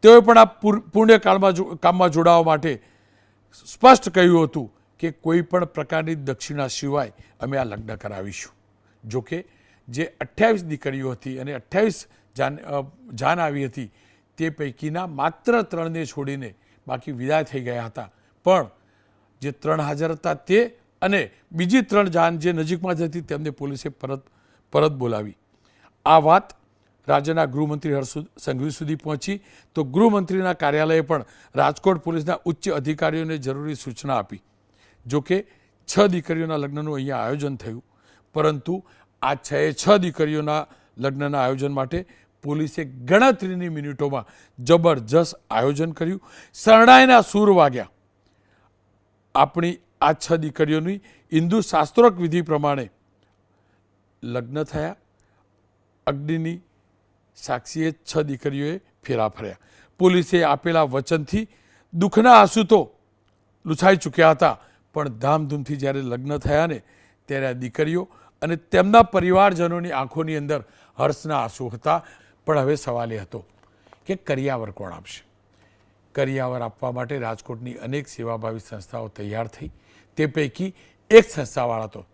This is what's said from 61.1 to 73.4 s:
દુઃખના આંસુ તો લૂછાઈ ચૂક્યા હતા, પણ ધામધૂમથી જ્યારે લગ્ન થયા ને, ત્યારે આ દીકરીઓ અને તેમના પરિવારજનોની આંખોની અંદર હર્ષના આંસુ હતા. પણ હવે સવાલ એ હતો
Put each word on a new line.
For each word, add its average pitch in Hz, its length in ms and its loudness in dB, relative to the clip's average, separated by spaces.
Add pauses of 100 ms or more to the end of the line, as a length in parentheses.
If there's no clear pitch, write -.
દુઃખના 214 400 4
આંસુ 214 300 6
તો 202 160 4 (840)
લૂછાઈ 185 320 2
ચૂક્યા 160 340 4
હતા, 151 280 2 (340)
પણ 147 160 -6
ધામધૂમથી 143 680 -4
જ્યારે 139 260 -4
લગ્ન 131 360 -8
થયા 147 280 0
ને, 143 160 -8 (460)
ત્યારે 135 180 -4
આ 127 60 -4
દીકરીઓ 151 560 -4 (340)
અને 165 140 -4
તેમના 202 460 4
પરિવારજનોની 175 880 2
આંખોની 156 460 -4
અંદર 143 280 -4 (340)
હર્ષના 147 400 -2
આંસુ 120 300 -6
હતા. 151 360 -2 (420)
પણ 156 120 0
હવે 139 180 0
સવાલ 120 360 -6
એ 110 60 -8
હતો 98 260 -14 (600)